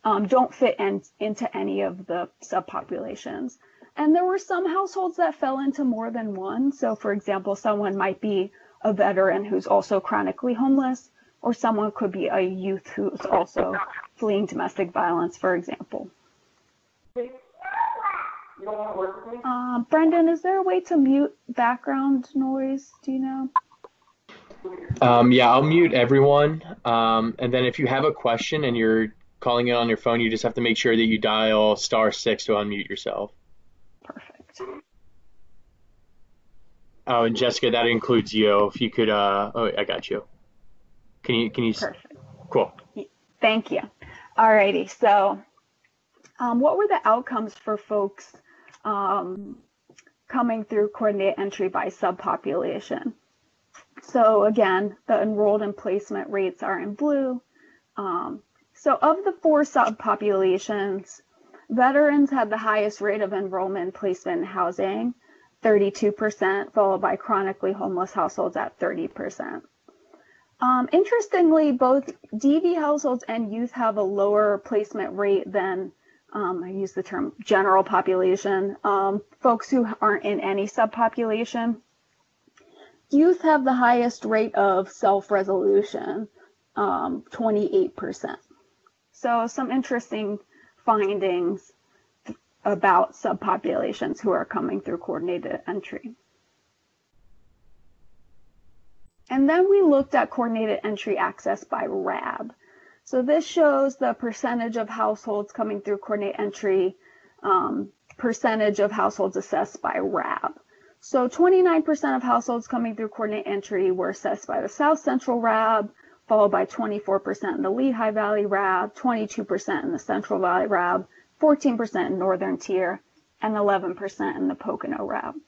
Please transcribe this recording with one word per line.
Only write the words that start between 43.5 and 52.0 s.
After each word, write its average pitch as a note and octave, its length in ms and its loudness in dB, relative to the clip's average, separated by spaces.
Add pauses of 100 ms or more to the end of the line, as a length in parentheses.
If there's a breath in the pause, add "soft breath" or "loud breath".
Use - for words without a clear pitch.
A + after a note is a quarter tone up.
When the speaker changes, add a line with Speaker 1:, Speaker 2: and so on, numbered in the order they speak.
Speaker 1:
you. - 100 -4 (560 loud breath)
Alrighty, G3+ 540 4
so, G3+ 500 2 (1000)
um, A#3+ 200 0
what D#4 180 2
were G#4 100 2
the G4 160 0
outcomes A3 520 0
for G#3+ 220 -6
folks, G3+ 540 -4 (540 soft breath)
um, G3 720 -4 (720)
coming A#3 380 -2
through G#3 240 0
coordinated G3+ 500 0
entry G3 300 -4
by F#3 180 -4
subpopulation? - 1300 -4 (880)